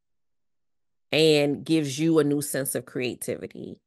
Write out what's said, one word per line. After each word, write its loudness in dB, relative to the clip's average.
and 4
gives 0
you 4
a 4
new 0
sense -6
of -4
creativity -8